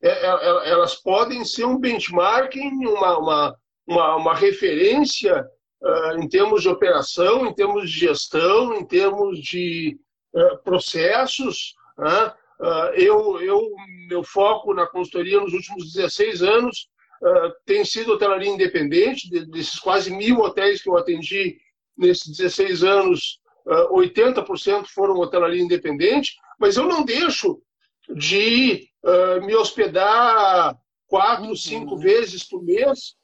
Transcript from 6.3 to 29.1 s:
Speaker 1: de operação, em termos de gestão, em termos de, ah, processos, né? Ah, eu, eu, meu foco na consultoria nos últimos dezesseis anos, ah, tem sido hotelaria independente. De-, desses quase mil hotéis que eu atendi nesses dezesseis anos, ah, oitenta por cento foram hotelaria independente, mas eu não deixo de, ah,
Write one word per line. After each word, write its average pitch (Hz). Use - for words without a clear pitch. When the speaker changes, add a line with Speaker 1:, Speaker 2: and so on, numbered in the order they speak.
Speaker 1:
de 185
operação, 180
em 214
termos 202
de 156
gestão, 175
em 190
termos 196
de, 165
ah, 180
processos, 196
né? 185
Ah, 170
eu, 196
eu, 202
meu 175
foco 208
na 175
consultoria 180
nos 196
últimos 180
dezesseis 190
anos, 226
ah, 170
tem 202
sido 226
hotelaria 202
independente. 180
De-, 170
desses 160
quase 190
mil 214
hotéis 196
que -
eu 180
atendi 175
nesses 180
dezesseis 180
anos, 190
ah, 170
oitenta 202
por 185
cento 196
foram 196
hotelaria 175
independente, 175
mas 202
eu 294
não 330
deixo 247
de, 214
ah, 185